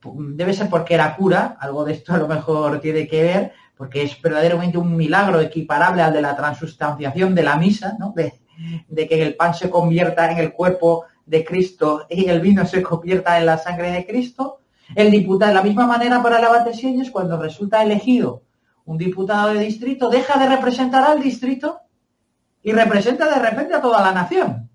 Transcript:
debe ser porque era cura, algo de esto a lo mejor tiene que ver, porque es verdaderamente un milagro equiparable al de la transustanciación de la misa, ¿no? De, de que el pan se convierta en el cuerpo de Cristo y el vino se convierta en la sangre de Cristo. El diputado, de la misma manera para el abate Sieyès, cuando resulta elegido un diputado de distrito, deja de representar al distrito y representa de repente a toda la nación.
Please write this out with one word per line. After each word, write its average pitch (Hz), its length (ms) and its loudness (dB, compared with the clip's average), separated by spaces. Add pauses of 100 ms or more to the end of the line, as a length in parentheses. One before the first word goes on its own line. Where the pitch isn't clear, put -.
debe 147 500 -6
ser 202 160 -4
porque 170 260 0
era 156 200 0
cura, 180 440 0
algo 143 260 -6
de 151 80 -4
esto 165 200 -8
a 170 40 2
lo 151 100 -2
mejor 151 520 -2
tiene 156 280 -4
que 156 140 0
ver, 185 300 0 (260)
porque 135 260 -6
es 143 180 -8
verdaderamente 170 560 0
un 170 180 0
milagro 170 460 2
equiparable 165 600 0
al 160 120 2
de 151 80 0
la 143 140 -2
transustanciación 147 1000 -4
de 170 80 2
la 147 140 2
misa, 196 420 0
¿no? 202 160 -8
De, 160 180 -4 (540)
de 156 200 -4
que 160 140 2
el 147 140 -2
pan 170 180 0
se 185 160 -4
convierta 165 640 2
en 170 60 -4
el 160 160 -2
cuerpo 170 500 0 (220)
de 160 180 0
Cristo 160 680 -2
y 185 200 0
el 175 100 2
vino 185 260 4
se 185 160 -2
convierta 175 560 0
en 165 80 2
la 160 120 4
sangre 175 340 -6
de 180 160 -4
Cristo. 254 540 -6 (340)
El 208 160 6
diputado, 190 380 4
de 202 60 4
la 190 80 4
misma 208 220 2
manera 240 380 2
para 233 160 4
el 226 60 4
abate 233 260 4
Sieyès, 254 400 -4
cuando 170 280 -4
resulta 202 440 -2
elegido 214 600 0 (420)
un 160 120 -8
diputado 190 560 -2
de 208 60 0
distrito, 240 500 -2
deja 262 300 2
de 269 80 4
representar 254 560 0
al 294 180 4
distrito 269 580 -4 (840)
y 214 80 -2
representa 220 560 2
de 277 160 2
repente 254 300 -2
a 311 80 0
toda 233 200 2
la 190 120 2
nación. 185 600 -2